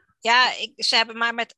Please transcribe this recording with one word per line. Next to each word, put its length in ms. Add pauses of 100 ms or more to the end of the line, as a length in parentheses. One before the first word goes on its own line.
(200)
Ja, 360
ik, 200
ze 200
hebben 200
maar 180
met 240